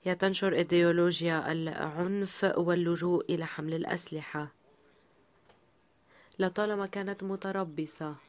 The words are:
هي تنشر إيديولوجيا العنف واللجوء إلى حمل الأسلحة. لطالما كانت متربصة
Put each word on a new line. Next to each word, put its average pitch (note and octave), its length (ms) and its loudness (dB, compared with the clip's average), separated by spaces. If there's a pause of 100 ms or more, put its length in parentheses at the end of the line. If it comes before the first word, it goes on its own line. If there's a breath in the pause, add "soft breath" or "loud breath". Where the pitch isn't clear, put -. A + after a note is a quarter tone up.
هي F3+ 100 0
تنشر F#3+ 380 2
إيديولوجيا E3+ 1000 4
العنف E3 920 -2 (120)
واللجوء F3 720 2
إلى E3 160 -2
حمل D#3 280 -6
الأسلحة. D#3 760 -6 (1900 loud breath)
لطالما G3+ 480 0
كانت G3 360 -6
متربصة F3+ 920 -6 (140)